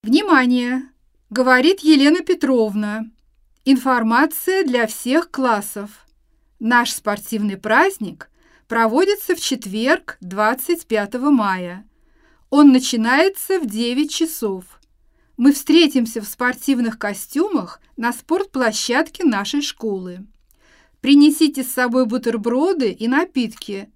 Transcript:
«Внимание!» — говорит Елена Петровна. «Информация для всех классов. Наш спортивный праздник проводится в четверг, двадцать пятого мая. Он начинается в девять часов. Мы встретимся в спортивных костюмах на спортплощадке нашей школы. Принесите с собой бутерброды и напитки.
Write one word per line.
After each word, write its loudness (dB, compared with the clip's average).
«Внимание!» — 2
говорит 2
Елена 4
Петровна. -2
«Информация 2
для 0
всех -2
классов. -4
Наш 2
спортивный -6
праздник -2
проводится 0
в -4
четверг, -4
двадцать -4
пятого -2
мая. -2
Он 8
начинается 0
в -4
девять -2
часов. -6
Мы 4
встретимся 2
в -10
спортивных -2
костюмах -4
на -2
спортплощадке -4
нашей 0
школы. -8
Принесите 4
с -8
собой 0
бутерброды -2
и -6
напитки. -4